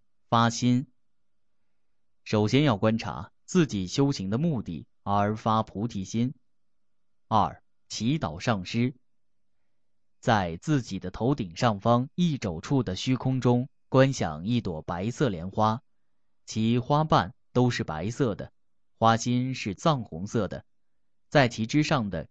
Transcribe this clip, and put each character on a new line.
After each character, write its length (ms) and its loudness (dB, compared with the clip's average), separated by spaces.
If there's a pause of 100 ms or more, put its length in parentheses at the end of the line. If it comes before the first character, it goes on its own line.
(280)
发 220 4
心。 380 2 (1400)
首 240 2
先 140 4
要 120 4
观 220 0
察 340 -8 (140)
自 200 2
己 220 -4
修 240 0
行 180 -6
的 80 -2
目 240 -2
的 240 -10 (180)
而 340 0
发 260 0
菩 240 -6
提 160 -6
心。 300 -2 (960)
二、 340 0 (240)
祈 320 -2
祷 220 -6
上 240 -2
师。 300 -2 (1200)
在 380 0
自 240 0
己 180 -10
的 100 -10
头 260 -2
顶 200 -8
上 240 0
方 360 2
一 220 2
肘 220 -6
处 240 0
的 140 -4
虚 180 0
空 240 -2
中 300 2 (200)
观 220 4
想 360 -6
一 120 0
朵 220 -6
白 300 -4
色 180 0
莲 220 -6
花， 320 2 (640)
其 320 2
花 240 2
瓣 320 2 (160)
都 180 4
是 140 -2
白 260 -6
色 240 -2
的， 180 -10 (460)
花 200 4
心 360 -2
是 220 -6
藏 280 0
红 220 -10
色 220 -2
的。 180 -12 (640)
在 180 4
其 200 -4
之 160 2
上 260 0
的 220 -6